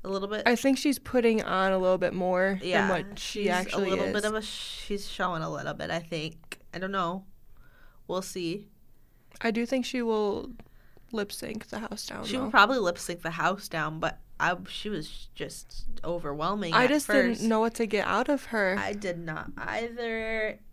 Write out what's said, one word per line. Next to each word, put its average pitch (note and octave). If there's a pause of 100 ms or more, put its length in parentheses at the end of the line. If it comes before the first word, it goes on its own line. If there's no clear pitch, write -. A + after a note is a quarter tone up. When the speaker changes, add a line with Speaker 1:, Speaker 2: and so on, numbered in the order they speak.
Speaker 1:
A F#3+
little G3
bit. G#3+
Speaker 2:
I A#3+
think C4
she's C#4+
putting A3+
on F#3+
a F#3+
little F#3
bit F3
more F#3
Speaker 1:
Yeah, F3
Speaker 2:
than F#3
what G3+
she -
Speaker 1:
she's G3+
Speaker 2:
actually F#3
Speaker 1:
a -
little F#3
Speaker 2:
is. F#3+
Speaker 1:
bit G#3
of G#3+
a, A3
she's -
showing F3+
a D#3+
little D3
bit, D#3+
I E3
think. D#3+ (140)
I F3
don't F#3+
know. F#3+ (840)
We'll F3+
see. F#3 (720)
Speaker 2:
I A#3
do A#3
think B3+
she -
will G#3+ (600)
lip G#3
sync -
the G#3+
house G#3+
down, -
Speaker 1:
She G3+
will B3+
Speaker 2:
though. B3+
Speaker 1:
probably B3
lip F#3
sync F3
the E3
house F3
down, D#3
but D#3+ (200)
I, F3 (120)
she -
was E3+
just - (180)
overwhelming E3+
Speaker 2:
I A#3
Speaker 1:
at C4
Speaker 2:
just D4
Speaker 1:
first. B3
Speaker 2:
didn't A3+
know A3
what A3+
to A#3
get G3+
out G#3
of C#4+
her. G3+
Speaker 1:
I G3
did G3+
not E3
either A3+ (120)